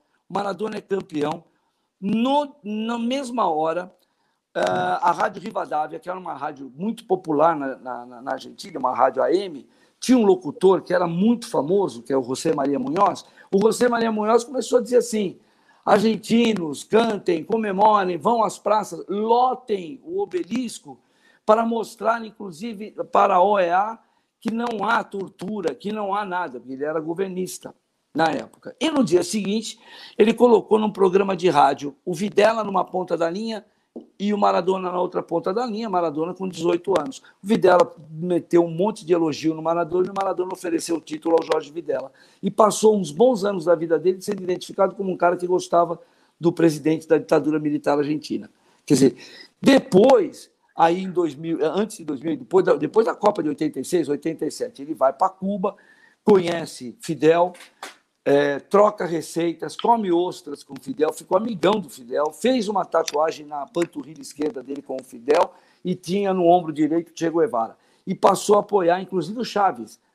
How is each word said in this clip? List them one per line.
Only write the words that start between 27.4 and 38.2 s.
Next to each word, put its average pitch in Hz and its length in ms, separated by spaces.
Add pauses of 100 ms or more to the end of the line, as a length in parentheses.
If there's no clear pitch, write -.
na 160 160
época. - 480
E 311 120
no 294 120
dia 175 200
seguinte, 208 580 (360)
ele 220 180
colocou 226 440
num 214 120
programa 190 440
de 175 140
rádio 143 560
o 175 100
Videla 208 480
numa 196 220
ponta 180 320
da 165 120
linha 214 360 (540)
e 202 140
o 208 60
Maradona 190 520
na 180 100
outra 180 220
ponta 170 320
da 247 120
linha, 220 220
Maradona 170 460
com 190 140
dezoito 175 500
anos. - 200 (240)
O 190 40
Videla 180 480 (160)
meteu 170 540